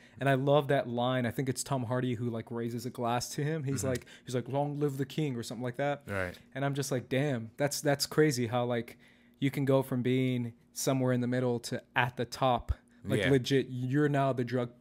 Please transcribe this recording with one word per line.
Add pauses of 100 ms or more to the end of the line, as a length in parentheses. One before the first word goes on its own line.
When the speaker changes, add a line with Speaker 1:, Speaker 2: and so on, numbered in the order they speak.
(200)
Speaker 1:
And
I
love
that
line.
I
think
it's
Tom
Hardy
who,
like,
raises
a
glass
to
him.
He's
Speaker 2:
Mm-hmm.
Speaker 1:
like, (200)
he's
like,
"Long
live
the
king,"
or
something
like
that.
Speaker 2:
Right. (160)
Speaker 1:
And
I'm
just
like,
"Damn,
that's,
that's
crazy
how,
like, (420)
you
can
go
from
being (220)
somewhere
in
the
middle
to (140)
at
the
top." (320)
Like,
Speaker 2:
Yeah.
Speaker 1:
legit,
you're
now
the
drug,